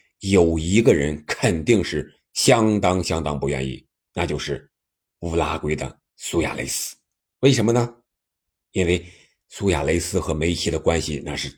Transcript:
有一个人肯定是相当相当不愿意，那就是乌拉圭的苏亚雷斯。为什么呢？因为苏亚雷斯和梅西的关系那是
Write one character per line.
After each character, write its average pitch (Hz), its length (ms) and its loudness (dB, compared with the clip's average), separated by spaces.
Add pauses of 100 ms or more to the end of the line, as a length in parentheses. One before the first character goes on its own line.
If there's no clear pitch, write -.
(200)
有 87 380 4
一 90 240 2
个 117 120 6
人 76 320 -2
肯 85 380 -2
定 98 200 4
是 - 260 -6 (240)
相 110 460 4
当 92 240 2
相 82 200 -2
当 73 160 -4
不 69 100 -2
愿 67 160 -2
意， 64 200 -10 (280)
那 87 120 -4
就 78 120 -4
是 - 340 -8 (480)
乌 85 160 -4
拉 78 220 -2
圭 73 180 -4
的 69 240 -8 (160)
苏 - 260 -4
亚 73 120 -2
雷 65 120 -8
斯。 - 300 -8 (440)
为 139 120 6
什 107 140 2
么 117 60 2
呢？ 120 260 0 (720)
因 92 140 0
为 85 200 0 (440)
苏 101 200 -2
亚 76 140 2
雷 80 160 2
斯 90 200 -2
和 82 140 -4
梅 80 200 0
西 - 160 -4
的 78 100 -2
关 82 220 0
系 73 240 -6
那 73 100 -8
是 69 220 -8